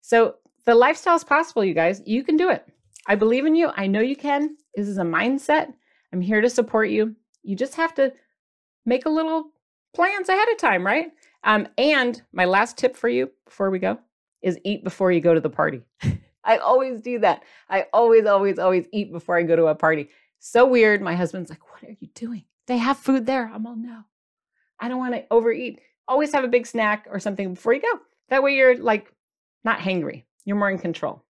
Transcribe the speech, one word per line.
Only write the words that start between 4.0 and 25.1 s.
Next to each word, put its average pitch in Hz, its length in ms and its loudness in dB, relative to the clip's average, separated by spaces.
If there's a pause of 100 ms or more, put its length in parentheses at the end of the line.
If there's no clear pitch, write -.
you 262 140 0
can. 285 420 -4 (180)
This 202 120 -6
is 202 100 -8
a 190 60 -4
mindset. 254 720 -2 (380)
I'm 185 100 -4
here 208 200 0
to 240 80 2
support 220 400 0
you. 214 260 -2 (280)
You 196 120 -6
just 262 200 -6
have 320 200 -2
to 269 180 0 (720)
make 254 200 -2
a 320 40 0
little 320 420 -2 (420)
plans 381 360 -2
ahead 392 200 2
of 440 80 0
time, 196 280 0
right? 311 260 0 (320)
Um, 214 240 2 (100)
and 254 440 0 (120)
my 180 120 0
last 196 320 0
tip 254 180 0
for - 140 -2
you 240 220 -2 (140)
before - 240 -4
we 190 100 -4
go 190 200 -4 (420)
is 180 220 -4
eat 202 200 -4
before 185 280 0
you 175 100 2
go 170 120 4
to 165 60 4
the 156 100 -4
party. 135 320 -4 (320)
<laughs> - 300 -16
I 220 140 4
always 254 440 0
do 240 180 -6
that. 190 240 0 (260)
I 190 240 -2
always, 226 320 6
always, 196 340 2
always 185 320 0
eat 208 200 -6
before 170 260 -4
I 170 60 2
go 165 120 2
to 165 120 4
a 156 80 0
party. 156 340 0 (300)
So - 260 4
weird. 220 360 4
My 175 140 -4
husband's 175 340 -6
like, - 220 -20
"What - 120 -20
are 220 160 -20
you - 140 -20
doing? 233 300 -14 (240)
They 247 100 -2
have 247 200 0
food 262 280 0
there." 254 280 -2
I'm 220 120 -10
all, 240 100 -16
"No, 226 280 -14 (760)
I 233 80 -8
don't 254 120 -4
wanna 247 320 -4